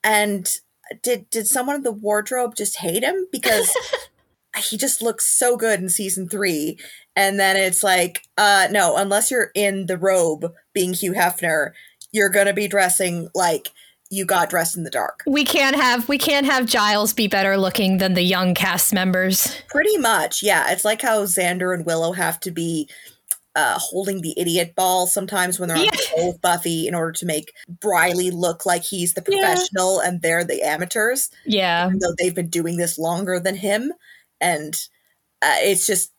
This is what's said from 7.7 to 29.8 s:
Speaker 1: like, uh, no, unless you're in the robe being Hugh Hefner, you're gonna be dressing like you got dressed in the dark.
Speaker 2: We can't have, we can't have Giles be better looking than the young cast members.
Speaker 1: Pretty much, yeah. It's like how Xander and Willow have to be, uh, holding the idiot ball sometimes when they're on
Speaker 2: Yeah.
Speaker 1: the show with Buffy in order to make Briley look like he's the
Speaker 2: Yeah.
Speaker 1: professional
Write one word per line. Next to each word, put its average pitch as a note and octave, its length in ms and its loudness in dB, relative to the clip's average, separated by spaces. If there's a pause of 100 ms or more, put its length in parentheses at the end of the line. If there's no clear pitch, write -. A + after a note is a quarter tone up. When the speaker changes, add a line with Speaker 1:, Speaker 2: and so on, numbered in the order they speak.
Speaker 1:
like, F3+ 400 2 (160)
uh, G3+ 320 6
no, F#3 260 4
unless G3+ 340 2
you're A#3+ 240 0
in G3 320 0
the F3+ 120 -4
robe E3+ 540 2 (200)
being F3+ 220 0
Hugh F3+ 180 -2
Hefner, F3 600 0 (400)
you're G3+ 180 2
gonna G3 240 2
be G#3 140 -2
dressing F3+ 680 0
like F3 340 0 (420)
you G3 140 -4
got F3 240 2
dressed E3+ 300 0
in E3 60 -6
the C3+ 60 -8
dark. - 360 -4
Speaker 2:
We D4 180 2
can't C#4 320 2
have, B3 320 2
we C#4+ 80 0
can't C#4+ 300 0
have C4 180 2
Giles G#3 480 2
be G#3+ 160 0
better G3 300 2
looking F#3+ 400 2
than F#3+ 160 2
the F3+ 80 2
young F#3 320 2
cast F#3 400 0
members. F#3 600 0 (140)
Speaker 1:
Pretty F#4+ 300 2
much, A3 440 0
yeah. - 300 2
It's G3 140 -2
like A3 160 0
how A3 220 2
Xander F3+ 500 0
and E3 100 -4
Willow E3 280 0
have E3+ 280 -4
to F#3 100 -8
be, E3 380 -4 (680)
uh, B2+ 240 2
holding F#3+ 440 -4
the D#3+ 160 -6
idiot F3 360 0
ball F#3 320 2
sometimes F#3 540 -2
when F3+ 80 -4
they're E3 80 -2
on E4 80 2
Speaker 2:
Yeah. G#4+ 60 2
Speaker 1:
the - 80 -6
show E3+ 300 0
with E3+ 120 -6
Buffy E3+ 480 0
in F3 60 -2
order E3 180 -2
to F3 140 -6
make D#3 260 -4 (160)
Briley F3+ 600 2
look E3+ 340 -2
like F3 200 0
he's F3 280 -2
the F#3 160 -4
Speaker 2:
Yeah. G4 120 2
Speaker 1:
professional F#3+ 600 2